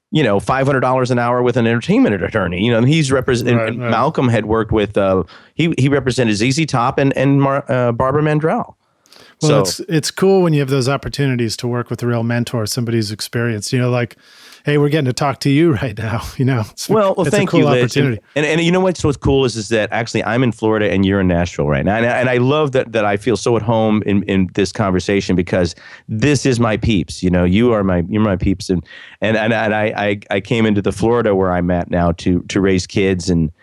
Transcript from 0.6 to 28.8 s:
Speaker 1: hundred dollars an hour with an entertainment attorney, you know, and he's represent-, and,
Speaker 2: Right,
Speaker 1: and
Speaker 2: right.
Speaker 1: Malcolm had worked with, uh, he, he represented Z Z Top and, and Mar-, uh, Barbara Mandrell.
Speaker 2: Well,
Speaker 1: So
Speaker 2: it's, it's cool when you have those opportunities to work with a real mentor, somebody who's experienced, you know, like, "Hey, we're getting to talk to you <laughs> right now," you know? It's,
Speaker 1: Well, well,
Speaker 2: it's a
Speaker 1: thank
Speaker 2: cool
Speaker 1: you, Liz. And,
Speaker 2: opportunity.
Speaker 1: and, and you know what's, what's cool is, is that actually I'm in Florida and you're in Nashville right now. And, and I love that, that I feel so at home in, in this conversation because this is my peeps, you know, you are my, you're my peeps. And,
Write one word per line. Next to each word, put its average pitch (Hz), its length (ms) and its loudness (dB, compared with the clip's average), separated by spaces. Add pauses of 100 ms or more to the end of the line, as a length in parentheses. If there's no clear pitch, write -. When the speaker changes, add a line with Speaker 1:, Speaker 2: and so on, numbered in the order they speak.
Speaker 1:
hundred 135 140 2
dollars 127 300 0
an 123 80 0
hour 120 240 0
with 123 140 0
an 117 100 2
entertainment 117 560 2
attorney, 92 420 -2
you 120 60 2
know, 117 80 2
and 120 100 4
he's 151 220 2
represent-, 127 380 0
and, 120 100 2
Speaker 2:
Right, 113 100 -2
Speaker 1:
and 123 120 -6
Speaker 2:
right. 120 100 -4
Speaker 1:
Malcolm 127 380 0
had 117 180 0
worked 110 260 -2
with, 107 260 0
uh, 95 240 2 (320)
he, 160 240 0
he 135 100 2
represented 131 480 0
Z 120 140 0
Z 151 160 0
Top 131 320 0
and, 139 180 2
and 139 240 2
Mar-, 139 320 0
uh, 123 200 2
Barbara 131 300 0
Mandrell. 156 520 -2 (640)
Speaker 2:
Well, 151 100 2
Speaker 1:
So 110 100 4
Speaker 2:
it's, 92 280 -4
it's 160 240 -2
cool 190 300 4
when 170 100 2
you 143 80 2
have 135 100 -2
those 131 180 0
opportunities 131 720 -2
to - 80 -6
work 120 240 -4
with 120 120 -6
a 120 40 -2
real 120 160 0
mentor, 117 440 -2
somebody 117 320 -2
who's 104 120 -2
experienced, 113 600 -6
you 131 80 0
know, 123 100 0
like, 120 260 -2 (480)
"Hey, 147 140 0
we're 147 100 2
getting 147 180 0
to 123 60 0
talk 139 280 -4
to 143 100 0
you 156 240 4
<laughs> 98 80 -4
right 110 160 -6
now," 113 240 -6 (140)
you 135 80 0
know? 127 160 0 (100)
It's, - 180 -12
Speaker 1:
Well, 196 280 2
well, 185 100 0
Speaker 2:
it's 143 80 0
a - 20 2
Speaker 1:
thank 190 140 0
Speaker 2:
cool - 100 2
Speaker 1:
you, - 60 4
Liz. 143 80 2
And, 123 80 2 (240)
Speaker 2:
opportunity. 117 160 -4 (140)
Speaker 1:
and, 151 100 0
and 156 140 0
you 170 100 2
know 180 80 2
what's, 185 240 0
what's 147 140 0
cool 135 280 2
is, 117 120 -2
is 107 140 -6
that 107 200 0
actually 110 320 -2
I'm 120 220 0
in 117 80 0
Florida 107 400 0
and 98 120 2
you're 98 140 2
in 95 80 2
Nashville 87 420 0
right 71 160 0
now. 98 120 0
And, 117 100 0
and 123 220 0
I 127 80 2
love 135 340 2
that, 123 220 -2
that 110 120 0
I 104 120 0
feel 107 200 0
so 117 200 0
at 107 60 -2
home 110 440 0
in, 101 180 0
in 95 300 0
this 98 160 0
conversation 95 640 0
because 90 400 0 (340)
this 131 380 0
is 120 140 2
my 110 160 0
peeps, 101 440 -2
you 90 100 0
know, 87 120 2
you 107 300 4
are 104 100 2
my, 90 260 0
you're 107 140 -2
my 104 140 0
peeps. 95 340 -2
And, 90 160 -2 (340)